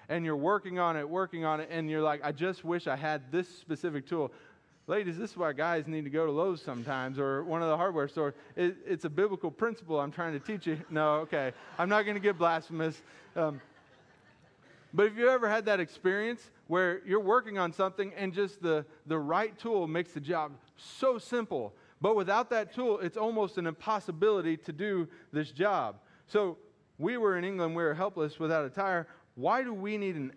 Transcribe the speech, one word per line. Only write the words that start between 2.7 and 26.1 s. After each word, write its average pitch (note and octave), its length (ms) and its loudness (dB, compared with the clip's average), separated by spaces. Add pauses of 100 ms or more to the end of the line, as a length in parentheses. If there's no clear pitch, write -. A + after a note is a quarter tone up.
I E3 80 0
had D3 340 -4
this F3 200 -2
specific D3 580 -6
tool." D3+ 240 -2 (560)
Ladies, F3+ 300 -2
this G#3+ 140 -8
is - 60 -18
why E3 140 0
guys D#3 340 0
need D#3 200 -4
to C#3+ 40 -6
go D#3 160 0
to D3+ 60 0
Lowe's E3 300 0
sometimes C3 580 -6
or C#3 240 0
one E3 180 -2
of E3 60 0
the D#3 80 4
hardware E3 320 0
stores. C#3+ 280 -2 (200)
It, F3+ 300 2
it's F3+ 180 -2
a E3 60 0
biblical F3+ 420 0
principle F3 480 -2
I'm C#3 140 -2
trying E3+ 180 -4
to C#3+ 80 -4
teach G#3 260 -6
you. D#3 140 0 (100)
No, D3+ 260 4
okay. D3+ 360 0 (260)
I'm F3 120 2
not G#3 160 4
gonna G#3 160 -2
get G3 160 4
blasphemous. D#3+ 640 0 (340)
Um, D3+ 240 0 (1300)
but G3+ 140 6
if G#3+ 100 0
you A#3+ 100 4
ever B3 220 4
had G#3+ 160 2
that G3+ 160 4
experience G3+ 720 -2 (160)
where F3 380 2
you're G3 140 2
working G#3+ 380 2
on F3 160 0
something F#3+ 400 -2
and F#3+ 200 -4
just G3 280 -2
the, D#3 240 2 (220)
the D#3 120 0
right F#3+ 400 -2
tool G3+ 300 0
makes E3+ 240 -4
the D3+ 80 -8
job D3+ 320 -4 (240)
so - 400 0
simple, G3 560 -4 (260)
but G#3 160 4
without G3+ 360 2
that A3 220 0
tool, A#3+ 260 2
it's F3 180 -4
almost G#3+ 400 0
an E3+ 100 0
impossibility F#3 880 0
to D#3 160 -12
do F3+ 380 -2 (240)
this D3+ 180 -2
job. C#3+ 460 0 (300)